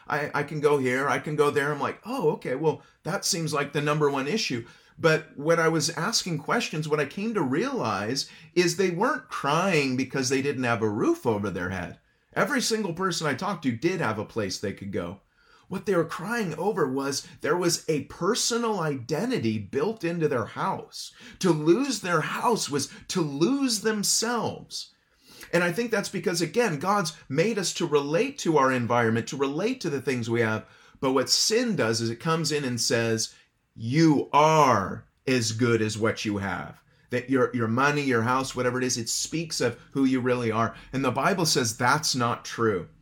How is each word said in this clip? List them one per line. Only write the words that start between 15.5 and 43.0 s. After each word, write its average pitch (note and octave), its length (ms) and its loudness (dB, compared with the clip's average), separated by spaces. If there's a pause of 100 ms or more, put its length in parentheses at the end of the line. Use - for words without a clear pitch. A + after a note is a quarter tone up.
What F#3 160 -8
they G3 100 2
were E3 80 4
crying F#3+ 520 -4
over D#3 300 0
was C3+ 400 -2 (140)
there C#3+ 160 0
was F3 320 0
a D3+ 220 0
personal A3+ 720 0
identity D3 760 -2
built C#3 460 -4
into E3+ 240 0
their A#2 200 0
house. - 680 -8 (260)
To F#3 120 4
lose G3 500 2
their F3 180 0
house G3+ 500 0
was C#3 200 -2 (180)
to F#3 140 -2
lose A3 580 0
themselves. G#3 1120 -2 (600)
And F3 100 4
I F3 80 2
think A#3 200 -2
that's G3+ 180 0
because, F3 320 -2
again, E3+ 360 2
God's F#3+ 360 0 (160)
made G3 280 2
us F3 180 -2
to F3 100 -2
relate D#3 540 2
to D#3+ 180 2
our C3 160 6
environment, A#2 540 2
to C#3+ 100 -8
relate D#3+ 420 -2
to E3+ 100 -4
the C#3 120 -2
things A#2+ 280 -2
we A#2 120 2
have. A2 240 0 (340)
But C3+ 140 0
what B2+ 160 2
sin A3 480 2
does A2+ 240 2
is A2+ 80 0
it A2+ 100 -6
comes D#3+ 320 0
in D3 140 -2
and B2 160 -2
says, A2+ 520 0 (480)
"You C#3 520 4
are C#3 720 4 (200)
as A#2 280 0
good A2+ 280 4
as G#2+ 160 -2
what G#2 280 0
you G2+ 140 -2
have." F2 420 -6 (300)
That B2 180 -4
your, B2+ 260 2
your A2+ 140 0
money, C#3+ 320 2
your B2 220 2
house, B2+ 300 0
whatever B2 240 -2
it B2+ 60 0
is, B2 140 0
it A2+ 100 -6
speaks - 540 -4
of A#2 180 -2 (120)
who C3+ 120 0
you C3 160 2
really B2 320 0
are. A2 240 -2 (160)
And C3+ 140 -4
the B2+ 60 2
Bible E3+ 340 0
says B2 320 0
that's C#3 360 2
not A#2+ 300 -2
true. G#2 460 -2 (120)